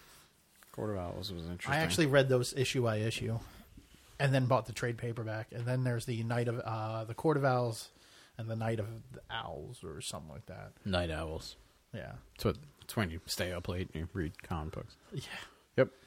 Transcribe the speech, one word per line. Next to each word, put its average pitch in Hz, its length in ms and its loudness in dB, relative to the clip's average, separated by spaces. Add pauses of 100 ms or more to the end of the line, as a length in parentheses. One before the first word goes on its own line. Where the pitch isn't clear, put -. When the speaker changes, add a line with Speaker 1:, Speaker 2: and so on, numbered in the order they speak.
(720)
Speaker 1:
Court 107 180 -2
of 101 60 -2
Owls 92 340 -4
was 85 140 -6
interesting. 90 300 -4
Speaker 2:
I 151 40 4
actually 160 280 4
read 135 240 6
those 123 260 4
issue 131 260 2
by 113 140 4
issue 110 420 0 (800)
and 139 160 6
then 131 120 6
bought 117 200 6
the 117 60 -6
trade 120 260 -2
paperback. 110 540 -4
And 117 140 -4
then 127 180 2
there's 120 220 2
the 113 180 0
Night 120 240 2
of, 120 120 0
uh, 110 440 -4
the 110 100 -6
Court 156 220 4
of 139 80 4
Owls 123 460 2 (460)
and 113 140 -6
the 113 60 -2
Night 113 240 0
of 101 60 -2 (260)
the - 80 -14 (100)
Owls 113 540 -8
or 78 160 -8
something 78 320 -8
like - 140 -12
that. - 260 -12 (120)
Speaker 1:
Night 87 260 2
Owls. 78 440 -6 (400)
Speaker 2:
Yeah. 101 180 -10 (260)
Speaker 1:
So 101 140 4 (280)
it's - 160 -12
when 95 140 2
you 82 160 -6
stay 90 260 -2
up 85 160 -4
late 90 260 -2
and 78 80 -2
you 87 100 -4
read 87 300 -4
comic 80 320 -4
books. - 220 -10 (160)
Speaker 2:
Yeah. 156 80 -6 (560)
Speaker 1:
Yep. 131 120 6 (180)